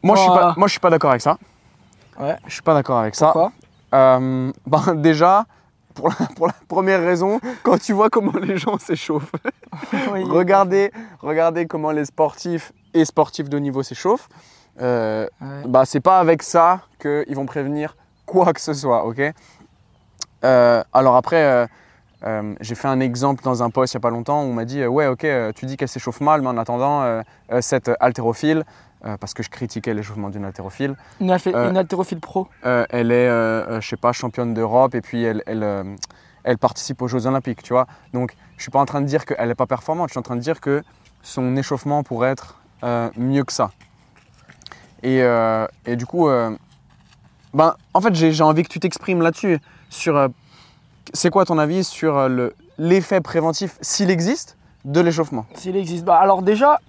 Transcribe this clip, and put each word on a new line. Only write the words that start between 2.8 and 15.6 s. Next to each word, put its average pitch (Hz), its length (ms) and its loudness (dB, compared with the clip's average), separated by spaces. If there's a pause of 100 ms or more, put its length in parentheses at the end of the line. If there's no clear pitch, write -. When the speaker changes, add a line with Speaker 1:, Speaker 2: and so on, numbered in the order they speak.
Speaker 1:
avec 110 160 0
ça. 151 140 4
Speaker 2:
Pourquoi ? 165 240 4 (420)
Speaker 1:
Euh, 131 580 4 (140)
ben, 151 300 0
déjà, 165 500 4 (480)
pour 135 160 -2
la, 208 60 -4 (200)
pour 165 120 -2
la - 60 -2 (140)
première 190 340 0
raison, 180 380 0 (220)
quand - 180 2
tu - 140 -4
vois 214 160 4
comment 202 320 0
les 196 160 -4
gens 202 220 -4
s'échauffent, - 520 -4 (360)
Speaker 2:
<laughs> 208 440 -6
Oui. 190 120 -4
Speaker 1:
regardez, 190 680 2 (300)
regardez 165 460 0
comment 156 240 -4
les 151 140 -2
sportifs 160 680 -4 (240)
et 165 100 4
sportifs 151 440 -2
de 143 80 -4
haut 143 40 -4
niveau 139 220 -4
s'échauffent, 196 440 -4 (540)
euh, 113 460 -2 (140)
Speaker 2:
Ouais. 135 60 -12 (200)